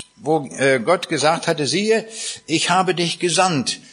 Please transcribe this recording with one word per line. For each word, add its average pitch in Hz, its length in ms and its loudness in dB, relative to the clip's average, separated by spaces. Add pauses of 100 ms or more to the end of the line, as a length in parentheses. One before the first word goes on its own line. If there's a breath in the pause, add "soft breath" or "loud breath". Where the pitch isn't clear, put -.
(160)
wo, 147 300 -2
äh, 127 340 2
Gott 175 280 0
gesagt 156 380 0
hatte, 151 220 0
„Siehe, 208 400 0 (380 loud breath)
ich 156 220 -2
habe 180 280 2
dich 170 240 -2
gesandt, 170 580 0 (140 loud breath)